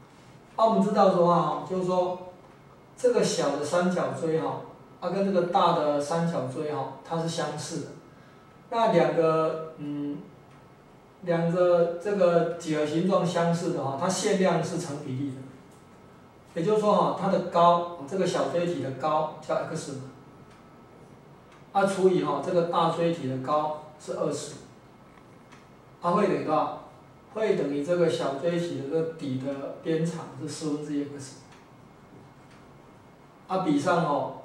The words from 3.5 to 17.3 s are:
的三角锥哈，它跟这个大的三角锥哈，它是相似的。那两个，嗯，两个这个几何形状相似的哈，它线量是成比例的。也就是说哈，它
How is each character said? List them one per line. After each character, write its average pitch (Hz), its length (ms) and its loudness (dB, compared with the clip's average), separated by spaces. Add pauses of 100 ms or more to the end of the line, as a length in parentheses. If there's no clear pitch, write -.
的 143 80 -4
三 175 260 2
角 156 220 -2
锥 160 300 0
哈， - 180 -4 (400)
它 180 100 -6
跟 196 140 0
这 196 80 2
个 170 160 2
大 175 260 4
的 147 280 0
三 170 280 0
角 131 180 -4
锥 151 260 -6
哈， - 320 -8
它 165 160 -4
是 165 80 -2
相 151 280 -4
似 160 220 -8
的。 127 80 -8 (840)
那 220 220 2
两 160 240 4
个， 160 640 0
嗯， 147 400 -6 (1040)
两 170 280 0
个 175 540 4
这 202 100 -2
个 175 420 4
几 156 200 -4
何 151 100 0
形 165 220 0
状 185 180 2
相 170 300 2
似 165 160 -2
的 143 100 -4
哈， 135 160 -4
它 185 120 -2
线 190 280 0
量 180 240 4
是 160 160 -4
成 143 280 -6
比 127 100 -6
例 139 140 -4
的。 127 60 -8 (1200)
也 165 60 0
就 214 100 4
是 214 60 4
说 208 120 4
哈， 170 240 2
它 190 120 -2